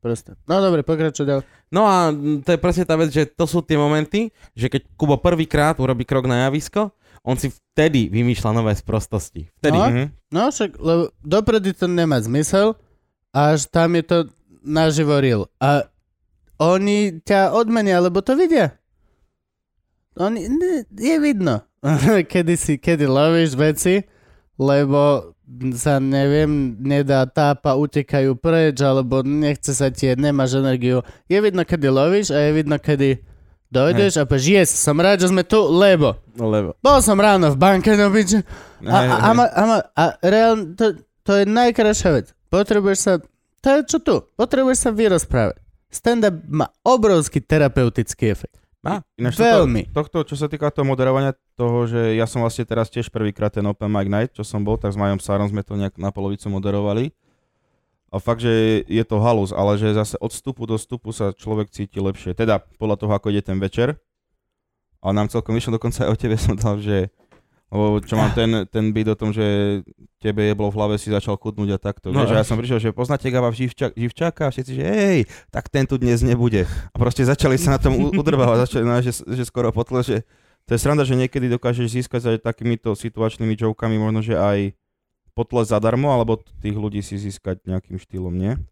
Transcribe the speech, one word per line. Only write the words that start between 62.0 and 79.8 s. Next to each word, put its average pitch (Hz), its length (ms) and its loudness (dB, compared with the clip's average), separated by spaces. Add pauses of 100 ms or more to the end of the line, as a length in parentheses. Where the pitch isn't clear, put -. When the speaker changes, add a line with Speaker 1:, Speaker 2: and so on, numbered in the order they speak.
Speaker 3:
Teda 113 240 0 (180)
podľa 107 220 -4
toho, 104 160 -2
ako 101 160 -2
ide 101 160 -2
ten 95 100 -4
večer. 113 460 -2 (960)
Ale 95 160 -4
nám 104 160 0
celkom 110 240 -4
vyšlo, 117 240 -2
dokonca 117 240 -4
aj - 80 0
o 110 80 0
tebe 110 180 -2
som 110 180 0
dal, 104 240 -2
že... 101 300 -2 (600)
Lebo 104 320 0
čo - 140 -6
mám 107 180 2
ten, 113 180 0 (160)
ten 110 240 -2
beat 107 180 -2
o 107 80 0
tom, 107 160 -6
že 101 480 -2 (380)
tebe 104 260 -4
jeblo 104 240 0
v 101 80 -4
hlave, 107 200 -2
si 101 120 -6
začal 104 260 -2
chudnúť 104 380 -6
a 95 80 -2
takto. 98 320 -8
Speaker 2:
No. 139 80 0
Speaker 3:
Vieš, 117 100 0
a 110 80 2
ja 107 80 2
som 113 80 -4
prišiel, 120 260 -2
že 110 120 -2
"Poznáte 123 360 -4
Gaba 123 220 0
Živča-, 120 420 -6
Živčáka?" 151 520 -6
A 135 80 -2
všetci, 131 200 -10
že 135 120 -8
"Hej, 196 360 0 (280)
tak - 180 -10
ten 139 180 -2
tu 135 120 -4
dnes 120 260 0
nebude." 117 460 0
A - 280 -8
proste 120 280 0
začali 135 320 2
sa 165 180 2
na 131 60 0
tom 131 180 2
u-, 143 160 0
udrbávať, 127 540 2
začali, 117 160 -2
no, 120 160 2
že, 123 160 -2
že 123 280 -8
skoro 117 280 -4
potlo-, 120 320 -4